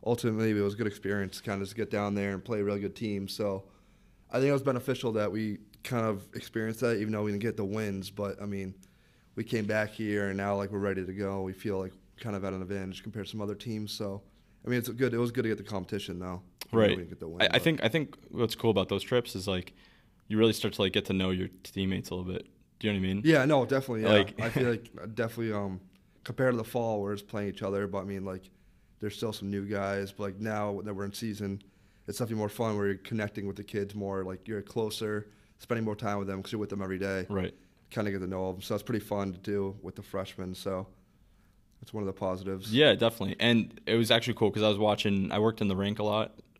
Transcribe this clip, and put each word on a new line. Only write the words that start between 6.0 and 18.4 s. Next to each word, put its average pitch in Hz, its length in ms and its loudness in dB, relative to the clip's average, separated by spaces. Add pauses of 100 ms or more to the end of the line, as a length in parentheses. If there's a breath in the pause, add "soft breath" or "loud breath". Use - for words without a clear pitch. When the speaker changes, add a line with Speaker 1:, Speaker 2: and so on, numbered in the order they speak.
Speaker 1:
of 98 280 -2
experienced 113 460 -4
that, 117 180 4
even 107 160 0
though 107 80 0
we 104 80 0
didn't 101 140 -2
get 110 140 -2
the 110 60 -2
wins. 98 460 -2
But, 101 320 -6
I 101 60 -8
mean, 98 260 -6 (640 soft breath)
we 113 80 -2
came 110 220 0
back 107 260 2
here, 104 380 0
and 98 80 -2
now, 101 180 2
like, 101 160 -2
we're 101 80 -2
ready 95 260 0
to 92 80 -6
go. 98 300 -2
We 95 100 -4
feel, 98 240 -2
like, 92 160 -4 (260)
kind 104 160 -4
of 98 80 -4
at 95 100 -2
an 95 100 -4
advantage 95 400 -6
compared 104 240 -8
to - 40 -12
some 110 80 -8
other 104 140 -4
teams. 107 380 -6
So, 101 320 -6 (420 soft breath)
I 120 40 -2
mean, 123 100 2
it's 120 100 -2
good. 120 240 2
It 117 60 2
was 120 120 2
good 117 120 0
to 110 60 0
get 107 100 0
the - 40 -12
competition, 98 540 -6
though, 90 240 -6 (240)
even - 60 -18
though 113 80 4
Speaker 2:
Right. 104 100 10
Speaker 1:
we 98 60 6
didn't 87 140 -4
get 90 100 -14
the 85 80 -8
win, 85 160 0
Speaker 2:
I, - 20 8
I - 40 4
Speaker 1:
but 127 120 4
Speaker 2:
think, 160 220 4
I 113 40 4
think 147 280 -2 (140)
what's 117 260 0